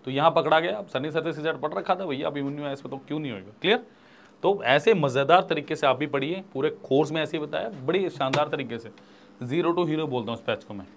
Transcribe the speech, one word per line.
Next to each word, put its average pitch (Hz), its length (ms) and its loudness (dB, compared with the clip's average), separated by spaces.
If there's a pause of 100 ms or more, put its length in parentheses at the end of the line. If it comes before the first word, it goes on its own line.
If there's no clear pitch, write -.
तो 131 60 -6
यहाँ 147 200 6
पकड़ा 156 280 4
गया। 180 180 0
अब 196 100 -10
सनी 143 240 -4
सर 156 120 -2
से 160 100 -2
सीधा 151 180 -2
पढ़ 151 220 -4
रखा 185 220 0
था 180 100 -6
भैया 143 220 -4
अभिमन्यु 143 380 -4
आईएएस 139 160 -6
पे, 131 80 -12
तो 139 80 -8
क्यों 143 220 -8
नहीं 147 120 -6
होगा? 101 300 -12
Clear? 233 260 2 (560)
तो - 200 2
ऐसे 147 300 6
मज़ेदार 143 480 4
तरीके 156 340 -2
से 151 120 0
आप 131 100 4
भी 147 100 -2
पढ़िए, 147 360 -2 (100)
पूरे 139 160 0
कोर्स 147 420 0
में 160 100 -2
ऐसे 151 160 -4
ही 151 80 -4
बताया, 156 240 -6
बड़ी 175 400 -2
शानदार 143 380 0
तरीके 123 320 -6
से। 113 100 -16 (540)
Zero 160 340 0
to 180 80 0
hero 156 220 -2
बोलता 123 240 -4
हूँ 113 80 -6
उस - 60 -20
batch 113 180 -2
को - 100 -16
मैं। 98 240 -14